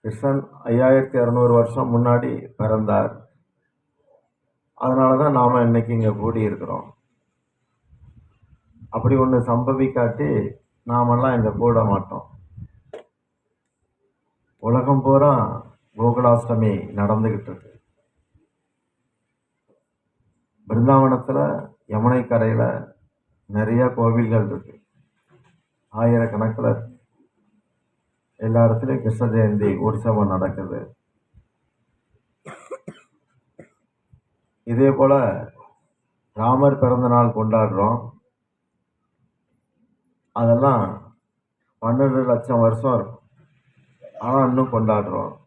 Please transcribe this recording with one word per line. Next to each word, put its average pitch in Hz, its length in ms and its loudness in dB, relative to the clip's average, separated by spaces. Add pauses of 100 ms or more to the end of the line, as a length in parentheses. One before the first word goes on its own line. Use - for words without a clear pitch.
கிருஷ்ணன் 139 460 -4 (160)
ஐயாயிரத்தி 131 580 2
அறுநூறு 120 320 2
வருஷம் 120 420 0
முன்னாடி 120 520 0
பிறந்தார். 107 800 -2 (1500)
அதனாலதான் 131 500 2
நாம 123 300 2
இன்னைக்கு 117 320 0
இங்க 110 160 0
கூடியிருக்கிறோம். 104 800 -6 (2000)
அப்படி 139 260 0
ஒண்ணு 131 240 2 (120)
சம்பவிக்காட்டி 123 1000 -2 (320)
நாமெல்லாம் 120 520 0
இங்க 110 160 0
கூட 113 320 0
மாட்டோம். 98 420 -4 (2250)
உலகம் 127 440 0
பூரா 135 600 2 (320)
கோகுலாஷ்டமி 117 760 2 (220)
நடந்துகிட்டு 107 540 -2
இருக்கு. - 260 -20 (3000)
பிருந்தாவனத்துல 127 1000 2 (180)
யமுனை 120 360 0
கரையில 113 680 -2 (520)
நிறைய 110 440 0
கோவில்கள் 113 560 0
இருக்கு. - 360 -12 (1080)
ஆயிரக்கணக்குல 113 1040 -2 (1400)
எல்லா 113 300 2
இடத்துலயும் 120 360 0
கிருஷ்ண 113 260 -2
ஜெயந்தி 104 500 0
உற்சவம் 107 500 -2
நடக்குது. 92 680 -6 (3750)
இதே 131 280 2
போல 139 220 2 (1200)
ராமர் 131 460 2
பிறந்த 123 280 2
நாள் 120 260 4
கொண்டாடுறோம். 110 760 0 (2250)
அதெல்லாம் 117 840 0 (640)
பன்னெண்டு 127 440 0
லட்சம் 120 340 0
வருஷம் 113 340 0
இருக்கும். - 300 -6 (960)
ஆனா 131 260 0
இன்னும் 127 260 0
கொண்டாடுறோம். 104 640 -2 (120)